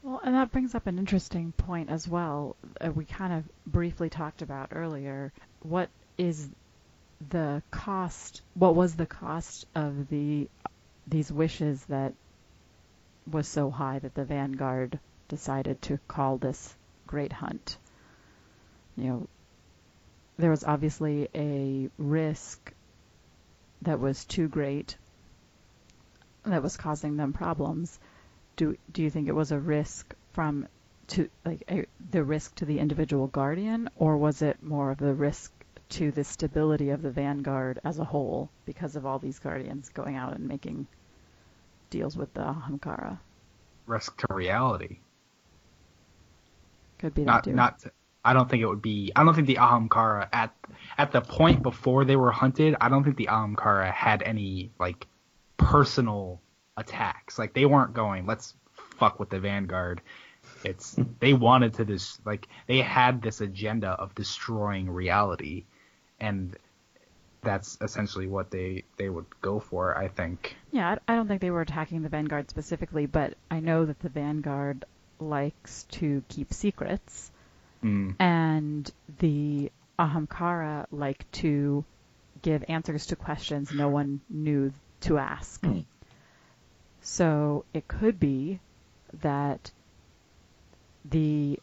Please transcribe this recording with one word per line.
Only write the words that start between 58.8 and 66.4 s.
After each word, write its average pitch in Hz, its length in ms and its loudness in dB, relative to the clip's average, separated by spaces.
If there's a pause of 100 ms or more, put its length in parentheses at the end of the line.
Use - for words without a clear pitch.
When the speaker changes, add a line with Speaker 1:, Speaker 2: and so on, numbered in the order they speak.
Speaker 2:
fuck - 240 4
with 101 80 -4
the 95 100 -4
Vanguard." 92 600 -2 (640)
It's, - 320 -6 (120)
Speaker 3:
<laughs> - 120 -10
Speaker 2:
they 139 140 8
wanted 120 400 8
to 117 100 0
dis-, 101 400 -6
like, 104 240 -8 (180)
they 131 140 4
had 127 400 4
this 110 220 -4
agenda 101 480 -2
of 95 240 -6
destroying 104 720 -2
reality, 90 760 0 (540)
and 98 380 -4 (880)